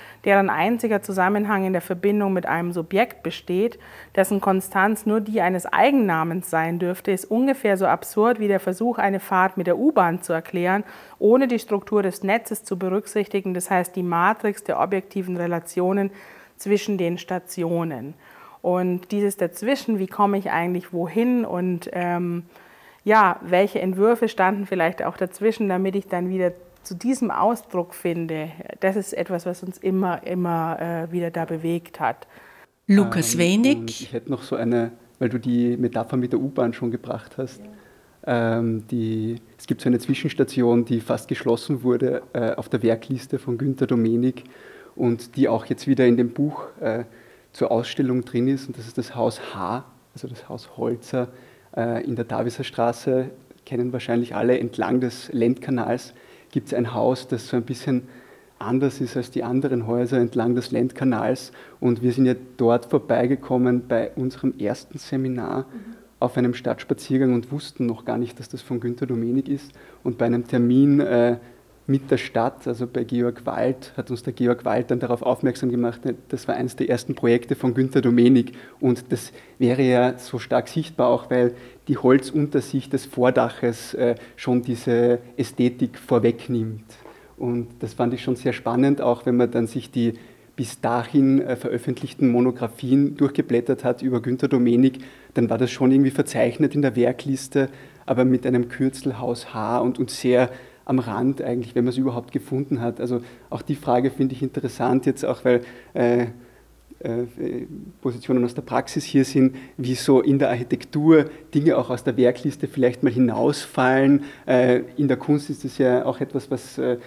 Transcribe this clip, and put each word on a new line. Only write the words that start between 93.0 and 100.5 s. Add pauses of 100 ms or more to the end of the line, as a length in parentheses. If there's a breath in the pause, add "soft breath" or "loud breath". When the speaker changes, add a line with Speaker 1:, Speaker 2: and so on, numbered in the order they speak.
Speaker 3:
durchgeblättert
hat
über
Günter
Domenig, (360 loud breath)
dann
war
das
schon
irgendwie
verzeichnet
in
der
Werkliste, (380 loud breath)
aber
mit
einem
Kürzel
Haus
H
und,
und
sehr (360 loud breath)